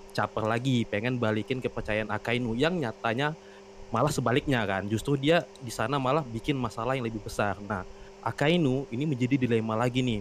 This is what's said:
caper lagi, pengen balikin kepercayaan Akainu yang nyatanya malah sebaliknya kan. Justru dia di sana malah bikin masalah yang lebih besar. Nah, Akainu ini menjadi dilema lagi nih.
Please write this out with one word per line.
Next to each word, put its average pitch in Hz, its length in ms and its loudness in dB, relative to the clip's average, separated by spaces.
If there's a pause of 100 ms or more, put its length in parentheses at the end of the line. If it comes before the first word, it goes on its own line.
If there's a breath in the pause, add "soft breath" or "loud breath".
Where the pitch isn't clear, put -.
(120)
caper 107 320 -2
lagi, 117 400 2
pengen 113 320 0
balikin 110 440 0
kepercayaan 110 500 -2
Akainu 117 440 -2
yang 151 220 2
nyatanya 131 640 -2 (500 loud breath)
malah 123 220 2
sebaliknya 131 540 2
kan. 95 220 0
Justru 110 300 0
dia 151 300 4 (120)
di 123 120 -10
sana 117 280 0
malah 135 280 2
bikin 117 300 -2
masalah 120 380 -2
yang 127 120 -2
lebih 110 160 -4
besar. 101 400 -2
Nah, 101 260 -4 (320 loud breath)
Akainu 143 680 2
ini 127 160 -2
menjadi 127 320 2
dilema 113 360 2
lagi 123 280 2
nih. 117 200 0